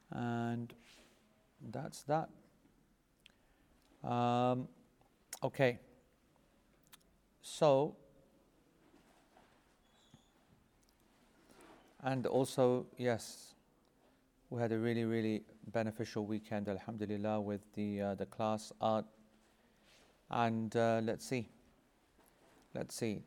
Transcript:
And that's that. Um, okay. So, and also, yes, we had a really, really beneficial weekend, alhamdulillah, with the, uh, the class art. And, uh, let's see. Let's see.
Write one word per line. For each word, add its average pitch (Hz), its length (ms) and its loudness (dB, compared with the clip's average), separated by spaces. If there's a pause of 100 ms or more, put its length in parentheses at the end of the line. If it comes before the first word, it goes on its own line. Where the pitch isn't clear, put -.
(120)
And 117 640 -4 (1000)
that's - 320 -8
that. 151 260 0 (1700)
Um, 123 640 2 (760)
okay. 127 340 2 (1700)
So, 143 520 4 (4000)
and 131 240 0
also, 127 600 4 (100)
yes, - 560 -4 (960)
we 123 100 -4
had 117 120 2
a 113 80 2
really, 117 240 2
really 110 400 0 (240)
beneficial 110 580 -2
weekend, 104 440 -4
alhamdulillah, 104 720 -2
with 101 220 -4 (140)
the, 104 260 -2
uh, 101 140 -2
the 95 100 -6
class 110 560 -4
art. 110 240 2 (1300)
And, 113 440 0
uh, 113 280 4
let's 110 240 -4
see. 123 220 -4 (1200)
Let's - 220 -8
see. 107 300 -4